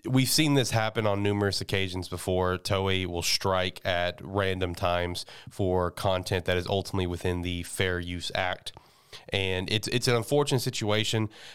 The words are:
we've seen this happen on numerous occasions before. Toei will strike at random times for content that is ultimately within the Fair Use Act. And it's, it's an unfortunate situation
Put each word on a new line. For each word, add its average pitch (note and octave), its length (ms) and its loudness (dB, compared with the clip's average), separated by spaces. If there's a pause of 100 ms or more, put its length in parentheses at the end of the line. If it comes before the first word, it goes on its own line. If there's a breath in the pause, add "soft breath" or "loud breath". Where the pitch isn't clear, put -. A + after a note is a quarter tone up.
we've B2+ 240 4
seen D3+ 260 4
this B2 160 4
happen A2 360 2
on G2+ 160 2
numerous G2+ 400 2
occasions F#2 460 -2
before. F#2 500 0
Toei F#2+ 480 0
will F2 160 -4
strike F#2 600 0
at F2 380 0
random F#2 520 0
times F2 500 0 (260 loud breath)
for F2+ 400 0
content F#2 540 0
that F2+ 140 2
is F2+ 80 -2
ultimately F#2+ 400 0
within F2 340 -2
the F2 220 -4
Fair F#2 360 -2
Use F2 360 -6
Act. F#2 380 -4 (580 loud breath)
And F#2+ 400 0
it's, G#2+ 180 0
it's A#2+ 180 0
an B2 100 4
unfortunate C#3 440 2
situation A2 720 0 (240 loud breath)